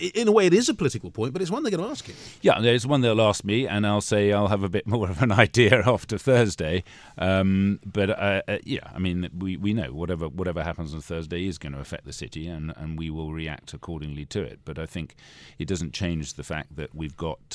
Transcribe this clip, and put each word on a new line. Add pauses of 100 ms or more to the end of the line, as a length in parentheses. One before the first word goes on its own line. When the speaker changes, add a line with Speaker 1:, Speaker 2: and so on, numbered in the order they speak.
Speaker 1:
i-,
in
a
way
it
is
a
political
point,
but
it's
one
they're
gonna
ask
you. (280)
Speaker 2:
Yeah,
it's
one
they'll
ask
me,
and
I'll
say
I'll
have
a
bit
<laughs>
more
of
an
idea
after
Thursday. (340)
Um,
but,
uh,
uh,
yeah,
I
mean,
we,
we
know
whatever,
whatever
happens
on
Thursday
is
gonna
affect
the
city,
and,
and
we
will
react
accordingly
to
it.
But
I
think (420)
it
doesn't
change
the
fact
that
we've
got, (160)